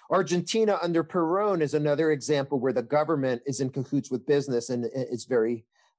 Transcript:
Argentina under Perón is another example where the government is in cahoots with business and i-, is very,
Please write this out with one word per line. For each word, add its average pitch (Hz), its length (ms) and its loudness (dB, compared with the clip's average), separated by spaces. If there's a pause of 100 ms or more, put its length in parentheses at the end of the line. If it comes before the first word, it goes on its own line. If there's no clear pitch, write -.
(100)
Argentina 180 720 2
under 165 220 0
Perón 180 560 0
is 143 140 0
another 151 360 2
example 143 480 0
where 127 140 0
the 120 100 0
government 139 640 0
is 131 140 -4
in 131 100 -2
cahoots 131 400 -4
with 123 160 -4
business 139 440 0
and 120 160 -4
i-, 131 240 -4
is 120 140 -6
very, 117 400 0 (340)